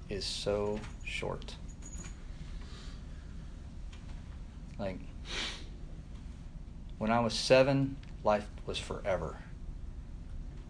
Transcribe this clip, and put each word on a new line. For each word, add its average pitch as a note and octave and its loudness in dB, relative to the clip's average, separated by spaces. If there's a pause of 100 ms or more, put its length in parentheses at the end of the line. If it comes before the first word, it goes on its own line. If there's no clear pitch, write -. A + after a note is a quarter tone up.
is G2 0
so G#2 2 (240)
short. - -4 (3250)
Like, F#2+ -2 (2000)
when A2 2
I A#2 8
was A2+ 4
seven, C3+ 8 (280)
life G#2 6 (180)
was - -2
forever. - 0 (1300)